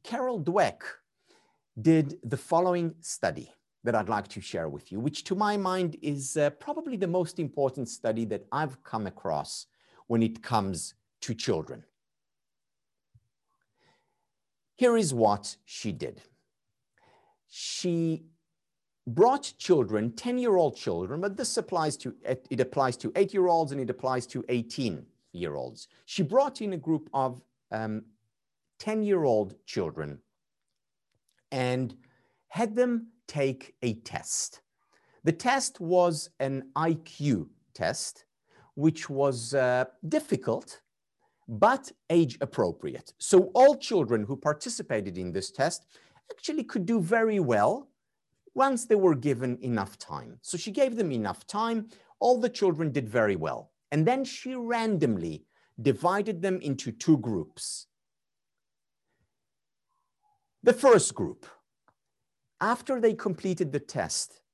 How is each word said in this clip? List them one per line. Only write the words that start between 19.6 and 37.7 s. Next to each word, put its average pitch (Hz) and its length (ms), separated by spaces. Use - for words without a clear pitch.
ten-year-old 208 640
children, 101 460
but 202 160
this - 200
applies 160 400
to, - 260
it 127 360
applies 131 380
to - 180
eight-year-olds 180 560
and 139 80
it 127 100
applies 131 380
to - 220
eighteen-year-olds. 87 1400
She - 180
brought 262 380
in 202 120
a 170 40
group 156 360
of, 127 280
um, 110 340
ten-year-old 170 760
children 78 540
and 127 440
had 214 280
them 240 320
take 135 560
a 117 100
test. - 680
The 165 80
test 254 480
was 175 600
an 135 360
I 160 200
Q 143 560